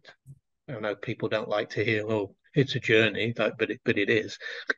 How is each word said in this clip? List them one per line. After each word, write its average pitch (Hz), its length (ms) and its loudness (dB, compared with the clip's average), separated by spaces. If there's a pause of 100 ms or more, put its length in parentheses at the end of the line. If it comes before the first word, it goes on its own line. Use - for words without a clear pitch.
(680)
I 117 120 -8
know 107 140 -2
people 110 340 -4
don't 107 200 -2
like 107 220 -2
to 110 140 -2
hear, 107 260 0
"Oh, 104 240 0 (200)
it's 131 200 4
a 113 60 -4
journey," 110 560 4
like, - 220 0
but 107 120 0
it, 113 140 -8
but - 140 2
it 101 100 2
is. 117 300 0 (400)